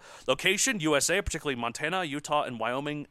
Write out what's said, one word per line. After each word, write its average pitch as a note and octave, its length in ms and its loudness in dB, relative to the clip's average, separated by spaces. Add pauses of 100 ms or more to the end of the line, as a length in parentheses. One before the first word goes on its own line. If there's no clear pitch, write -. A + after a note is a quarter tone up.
(260)
Location, F#3+ 540 2
U D3+ 160 4
S C3+ 160 4
A, G3 100 4
particularly D3 340 -4
Montana, D3+ 480 -2
Utah, D3 380 0
and B2 180 -6
Wyoming, C#3+ 520 -2